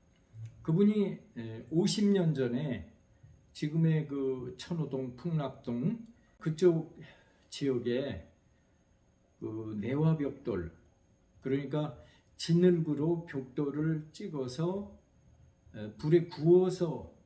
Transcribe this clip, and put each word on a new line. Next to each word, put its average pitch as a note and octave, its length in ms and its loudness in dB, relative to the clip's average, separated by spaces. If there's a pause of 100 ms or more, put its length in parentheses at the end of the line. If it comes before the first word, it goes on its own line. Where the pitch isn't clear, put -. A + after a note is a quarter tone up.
(600)
그분이, G3 580 2 (180)
에, A2+ 320 -8
오십 G3+ 420 2
년 F3 220 4
전에 B2+ 600 -2 (580)
지금의 D#3+ 560 2
그 C3 500 -4
천호동, C3+ 600 -4
풍납동 D3+ 880 -4 (340)
그쪽 D#3+ 580 2 (520)
지역에 B2 800 -2 (1120)
그 A2 400 -8
내화벽돌, C3 920 0 (720)
그러니까 C#3+ 540 -2 (420)
진흙으로 E3 880 2
벽돌을 D3+ 840 -4
찍어서, E3+ 840 -6 (800)
에, G#2+ 220 -10
불에 E3 320 2
구워서 E3+ 840 2 (120)